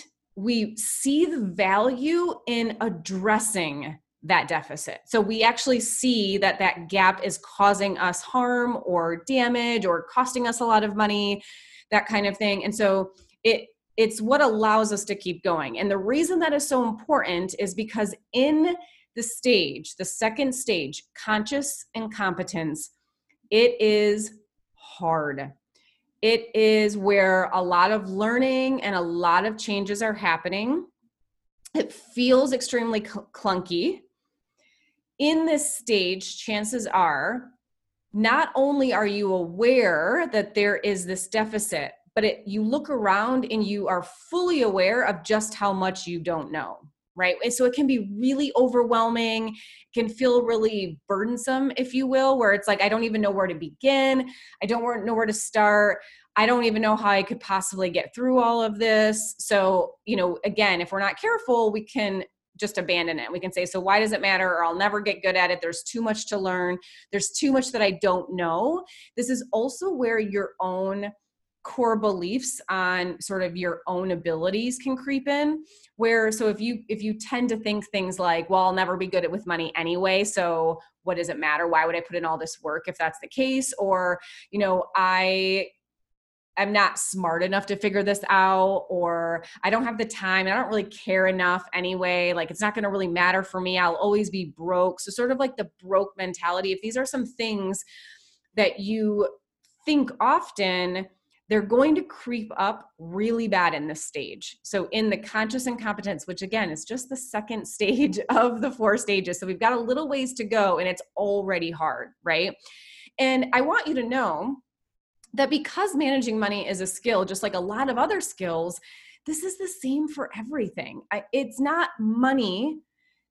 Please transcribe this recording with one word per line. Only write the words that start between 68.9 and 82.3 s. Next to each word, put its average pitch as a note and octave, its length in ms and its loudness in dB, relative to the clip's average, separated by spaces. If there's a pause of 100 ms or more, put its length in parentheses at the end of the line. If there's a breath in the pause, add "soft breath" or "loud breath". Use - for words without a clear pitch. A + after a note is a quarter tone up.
This A#3+ 120 -2
is B3 240 -2
also C4+ 380 -2
where A#3 300 0
your G3+ 400 -2
own F#3+ 500 -4 (540)
core A3+ 320 0
beliefs G#3 720 -2
on F3+ 520 -2
sort G3 220 -4
of F3 140 -4
your F3 300 -4
own F#3 260 -2
abilities F3+ 640 -2
can C4 180 -4
creep C4+ 300 -4
in, D4+ 380 0 (320 loud breath)
where, A3+ 340 2
so A3 180 0
if G#3 120 -2
you, A3+ 280 -6
if G#3+ 140 -6
you G#3+ 120 -2
tend B3 340 -2
to A3+ 80 -2
think G#3 320 -4
things F#3 320 -4
like, E3+ 280 0
"Well, F#3+ 140 4
I'll F#3 100 4
never F#3 240 0
be F#3 120 -4
good F#3 160 0
at, D#3+ 80 -2
with G3 160 -6
money E3 260 -2
anyway, F3+ 480 2
so E3 560 0 (240 loud breath)
what F3+ 140 -2
does E3+ 140 -4
it D3+ 100 -6
matter? D#3 260 0
Why D#3+ 200 4
would E3+ 100 0
I E3+ 60 -4
put E3+ 140 -8
in E3+ 80 -4
all D#3+ 140 -2